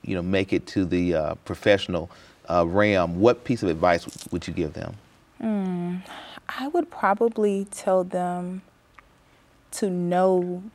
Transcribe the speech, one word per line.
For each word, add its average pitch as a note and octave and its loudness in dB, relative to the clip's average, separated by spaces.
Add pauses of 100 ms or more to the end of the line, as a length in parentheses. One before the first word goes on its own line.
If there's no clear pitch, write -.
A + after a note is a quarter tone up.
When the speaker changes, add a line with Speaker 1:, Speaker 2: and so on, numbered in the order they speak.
Speaker 1:
you G2 -6
know, F2+ -2
make F#2+ 0
it F#2 0
to G2 0
the, F2+ 0
uh, D#2 -2 (100)
professional, - 0 (400)
uh, F2 4
realm, F2+ 2
what A#2+ 4
piece A#2+ -2
of F#2+ 2
advice E2+ 4
w-, - -14
would F2 -6
you E2+ -8
give D#2 -4
them? E2 -10 (460)
Speaker 2:
Hmm. F#3 -4 (640)
I C4 -6
would E4 -2
probably G#3 0
tell F#3 0
them F3+ -6 (1120)
to - -4
know F3+ 2 (120)